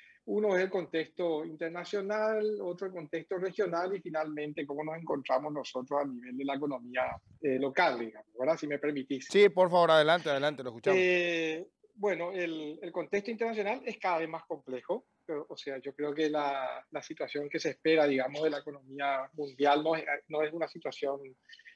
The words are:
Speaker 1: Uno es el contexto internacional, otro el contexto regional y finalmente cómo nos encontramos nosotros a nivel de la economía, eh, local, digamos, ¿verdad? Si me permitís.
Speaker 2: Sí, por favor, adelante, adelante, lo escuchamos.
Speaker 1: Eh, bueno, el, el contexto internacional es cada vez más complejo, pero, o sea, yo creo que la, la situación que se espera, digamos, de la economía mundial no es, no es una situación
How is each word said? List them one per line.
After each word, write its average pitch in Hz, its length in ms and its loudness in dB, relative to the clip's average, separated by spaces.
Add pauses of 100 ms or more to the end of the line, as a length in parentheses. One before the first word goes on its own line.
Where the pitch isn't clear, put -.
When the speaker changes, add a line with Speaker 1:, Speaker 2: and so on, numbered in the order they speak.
(240)
Speaker 1:
Uno 208 320 2
es 185 80 2
el 190 60 -2
contexto 165 720 -2
internacional, 202 1160 -2
otro 180 280 -4
el 185 40 -10
contexto 165 460 -6
regional 180 560 -2
y 180 60 -4
finalmente 151 640 -4
cómo 143 160 -6
nos 156 140 -6
encontramos 151 560 -2
nosotros 135 500 -4
a - 20 -2
nivel 127 320 -8
de 139 80 -4
la 139 120 -2
economía, 127 600 -4 (240)
eh, 131 200 0
local, 135 400 2
digamos, - 360 -10
¿verdad? 143 220 2
Si 151 80 -6
me 143 140 -4
permitís. 139 500 -4
Speaker 2:
Sí, 202 200 10
por 175 200 4
favor, 170 220 8
adelante, 160 360 6
adelante, 139 360 0
lo 127 60 -8
escuchamos. 185 300 4
Speaker 1:
Eh, 175 680 2 (300)
bueno, 180 340 -2
el, 160 500 -6
el 170 100 -8
contexto 202 380 -2
internacional 226 560 -2
es 214 120 -6
cada 180 200 2
vez 160 100 -2
más 160 160 -10
complejo, 143 640 -6 (180)
pero, 151 240 -6
o 143 80 -14
sea, 135 220 -8
yo 135 160 -10
creo 147 180 -4
que 156 160 2
la, 139 600 -2
la 147 120 -8
situación 147 460 -6
que 160 100 -4
se 151 120 -2
espera, 156 360 4
digamos, 139 360 2
de 156 80 4
la 143 80 -2
economía 139 720 -4
mundial 143 500 4
no 160 140 2
es, 156 80 -4 (240)
no 156 140 0
es 151 100 0
una 165 160 -4
situación 139 520 -4 (560)